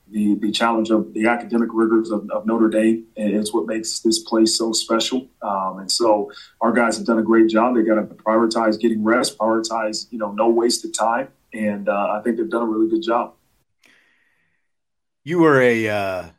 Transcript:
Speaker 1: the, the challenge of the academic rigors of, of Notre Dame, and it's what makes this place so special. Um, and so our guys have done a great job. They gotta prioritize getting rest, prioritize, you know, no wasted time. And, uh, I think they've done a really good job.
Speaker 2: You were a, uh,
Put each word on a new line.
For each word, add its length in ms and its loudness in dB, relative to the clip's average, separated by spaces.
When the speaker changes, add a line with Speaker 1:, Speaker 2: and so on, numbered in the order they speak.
Speaker 1:
the, 260 0
the 140 -4
challenge 400 0
of 220 0
the 140 -2
academic 440 0
rigors 400 2
of, 200 -6
of 160 -6
Notre 240 2
Dame, 340 2
and 160 -2
it's 180 -2
what 140 -2
makes 340 -6
this 200 0
place 360 2
so 160 -2
special. 560 -2
Um, 380 -4
and 120 -8
so 400 0
our 100 2
guys 240 0
have 80 -10
done 140 2
a 40 0
great 280 4
job. 260 2
They 60 2
gotta 220 0
prioritize 760 0
getting 240 0
rest, 320 0
prioritize, 760 -4
you 80 -12
know, 140 -6
no 160 0
wasted 460 0
time. 340 -2
And, 380 -4
uh, 280 -2
I 40 -8
think 160 -2
they've 100 -4
done 140 -2
a 40 -2
really 220 0
good 140 -2
job. 320 -2
Speaker 2:
You 160 0
were 200 8
a, 280 4
uh, 360 -2